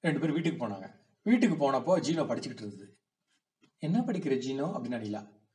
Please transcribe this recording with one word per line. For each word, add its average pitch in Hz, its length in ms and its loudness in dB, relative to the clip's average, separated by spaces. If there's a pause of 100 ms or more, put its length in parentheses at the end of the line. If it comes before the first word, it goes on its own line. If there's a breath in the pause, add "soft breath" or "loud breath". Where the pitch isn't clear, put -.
ரெண்டு 151 200 2
பேரும் 156 140 0
வீட்டுக்கு 156 340 -2
போனாங்க. 98 260 -10 (280)
வீட்டுக்கு 165 500 4
போனப்போ 143 280 4
ஜீனோ 156 240 0
படிச்சுக்கிட்டு 117 420 -6
இருந்தது. 98 320 -16 (800)
"என்ன 180 220 0
படிக்கிற 175 320 0
ஜீனோ?" 135 440 -2
அப்படின்னா 120 220 -6
நிலா. 107 320 -8 (240)